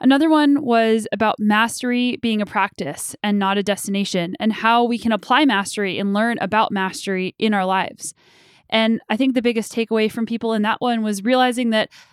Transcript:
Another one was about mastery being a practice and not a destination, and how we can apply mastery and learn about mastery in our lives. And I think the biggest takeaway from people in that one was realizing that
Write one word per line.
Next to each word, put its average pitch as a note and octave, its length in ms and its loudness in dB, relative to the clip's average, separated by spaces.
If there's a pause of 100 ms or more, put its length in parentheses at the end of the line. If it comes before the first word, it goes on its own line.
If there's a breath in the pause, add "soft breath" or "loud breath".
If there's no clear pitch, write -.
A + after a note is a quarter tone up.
Another C#4 280 4
one D4 340 4
was A3+ 480 2
about G#3+ 280 0
mastery A#3 760 0
being A3 240 -2
a G3+ 60 -4
practice - 760 -6
and G#3 160 0
not G3 220 0
a G3+ 40 0
destination, F#3+ 760 -4
and G#3+ 140 0
how A#3 300 2
we A#3+ 140 0
can A3+ 140 -2
apply B3+ 340 2
mastery G3+ 540 -2
and G3+ 160 -2
learn A#3 240 0
about G#3+ 320 0
mastery F#3+ 640 -4
in A3 160 0
our G3 120 0
lives. - 500 -4 (520 soft breath)
And A3 320 2 (120)
I G#3+ 40 0
think C4 200 2
the B3 80 0
biggest A3+ 280 -2
takeaway A3 400 0
from A3+ 140 -6
people A3+ 280 -4
in G#3+ 100 0
that G#3+ 180 -2
one A#3 220 0
was G3+ 200 -4
realizing B3 460 2
that A3 220 0 (220 loud breath)